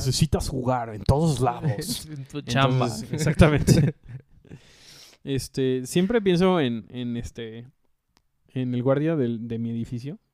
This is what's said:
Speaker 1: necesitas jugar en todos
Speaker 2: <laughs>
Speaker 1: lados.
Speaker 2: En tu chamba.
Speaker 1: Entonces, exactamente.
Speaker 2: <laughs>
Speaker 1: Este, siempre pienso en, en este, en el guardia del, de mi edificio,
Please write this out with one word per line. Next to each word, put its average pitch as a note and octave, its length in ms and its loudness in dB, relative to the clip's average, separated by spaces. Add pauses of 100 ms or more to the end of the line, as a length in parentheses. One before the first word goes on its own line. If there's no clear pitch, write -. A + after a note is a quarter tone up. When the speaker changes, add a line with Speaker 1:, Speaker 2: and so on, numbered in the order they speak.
Speaker 1:
necesitas - 420 0
jugar B2 460 -4
en G2+ 100 -10
todos D3 360 2
Speaker 2:
<laughs> - 20 -2
Speaker 1:
lados. D3+ 640 -4
Speaker 2:
En D3 180 -14
tu D3 160 -12
chamba. C3 460 2
Speaker 1:
Entonces, A2+ 260 -8
exactamente. D#3 880 6
Speaker 2:
<laughs> - 40 -20 (1200)
Speaker 1:
Este, C3 640 -2
siempre F#3+ 340 0
pienso F#3 380 4
en, A#2+ 300 -2
en A#2+ 280 -8
este, A#2 520 -12 (800)
en B2+ 260 -4
el B2 80 -2
guardia C#3+ 320 2
del, A#2 320 -2
de A#2 140 -6
mi A#2 100 -4
edificio, A#2+ 480 -8 (160)